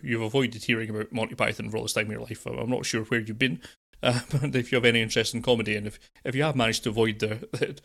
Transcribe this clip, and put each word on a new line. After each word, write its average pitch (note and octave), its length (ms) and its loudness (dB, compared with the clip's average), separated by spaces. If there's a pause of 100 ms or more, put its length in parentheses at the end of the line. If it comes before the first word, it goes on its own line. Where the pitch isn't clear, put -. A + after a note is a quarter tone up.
you've A2+ 200 -2
avoided A#2 420 0
hearing A2+ 260 0
about G#2+ 220 -6
Monty A2 240 -2
Python A2 340 -2
for A2 60 -2
all A#2 80 -4
this A2+ 80 -2
time G#2+ 140 0
in G#2+ 60 -6
your A2+ 100 -8
life, A2+ 240 -10
I'm, A#2+ 120 -6
I'm A#2 120 -2
not - 140 0
sure A2 200 -2
where A#2 160 0
you've A2 180 -6
been, C3 220 0 (420)
uh, B2 160 2 (140)
<laughs> C#3+ 100 2
and C3+ 140 0
if A#2+ 160 -2
you C3 40 4
have A#2+ 80 4
any A#2 180 6
interest A2 320 0
in A2+ 80 -4
comedy, A2 340 4
and G#2 100 -4
if, - 140 -10 (240)
if B2 100 -4
you C#3 80 2
have D3+ 140 0
managed A2+ 260 2
to B2 80 -2
avoid A2 300 2
the, A2 300 -4
<laughs> - 120 -6
it - 220 -2